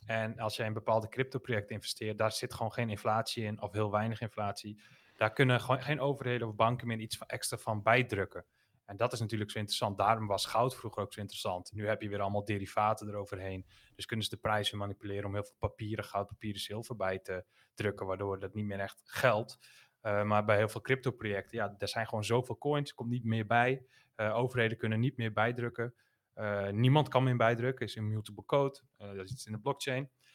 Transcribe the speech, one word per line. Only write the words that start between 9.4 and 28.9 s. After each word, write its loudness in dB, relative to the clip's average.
zo -6
interessant. -2
Daarom 4
was 0
goud 2
vroeger -6
ook -6
zo -10
interessant. -6
Nu -4
heb 0
je -6
weer -4
allemaal 0
derivaten 0
eroverheen. -8
Dus -12
kunnen -2
ze -6
de -12
prijs 0
weer -6
manipuleren -6
om -4
heel -2
veel -18
papieren, -4
goud, -2
papieren, -8
zilver -8
bij 0
te -6
drukken, -2
waardoor -2
dat -10
niet -4
meer -4
echt -8
geldt. 2
Eh, 2
maar 4
bij 6
heel 4
veel -6
crypto-projecten, -2
ja, -4
er -4
zijn -4
gewoon -2
zoveel 2
coins, 0
er -14
komt -6
niet -2
meer 2
bij. 4
Eh, 0
overheden 2
kunnen 0
niet 0
meer -2
bijdrukken. 0
Eh, -2
niemand 6
kan 4
meer 4
bijdrukken, 2
is -10
immutable -4
code. 2